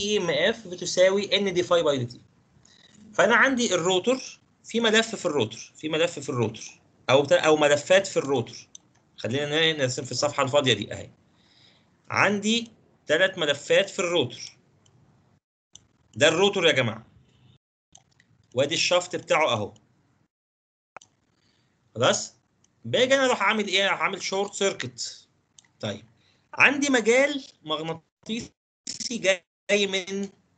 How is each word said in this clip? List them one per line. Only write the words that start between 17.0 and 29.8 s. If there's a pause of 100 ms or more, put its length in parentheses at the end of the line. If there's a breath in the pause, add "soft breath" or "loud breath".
وادي
الشافت
بتاعه
اهو. (2250)
خلاص؟ (520)
باجي
انا
اروح
عامل
ايه؟
اروح
عامل
short
circuit. (520)
طيب، (480)
عندي
مجال (200)
مغناطيسي (600)
جاي